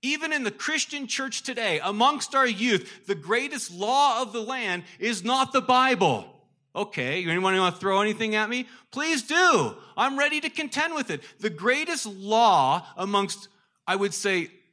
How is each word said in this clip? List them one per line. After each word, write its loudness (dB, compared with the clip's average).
Even -2
in 0
the -2
Christian -4
church -6
today, -2
amongst 0
our 6
youth, -2
the -2
greatest -4
law 2
of -6
the -6
land -4
is -2
not 0
the 2
Bible. 4
Okay, -4
anyone 2
want 4
to -14
throw 2
anything 0
at 0
me? -4
Please -2
do. 4
I'm 0
ready 0
to -6
contend -4
with -4
it. -6
The -4
greatest -2
law 2
amongst, -2
I 0
would 0
say -2